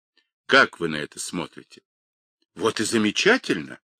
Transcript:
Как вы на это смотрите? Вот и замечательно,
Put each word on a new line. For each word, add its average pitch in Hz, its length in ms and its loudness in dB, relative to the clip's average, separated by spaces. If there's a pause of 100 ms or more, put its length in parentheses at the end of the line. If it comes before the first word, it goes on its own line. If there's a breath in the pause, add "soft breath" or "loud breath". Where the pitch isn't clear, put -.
(440)
Как - 360 4
вы 85 80 -2
на 78 80 -6
это 73 220 -10
смотрите? - 600 -12 (760)
Вот 110 240 -2
и 110 60 0
замечательно, 104 960 0 (200)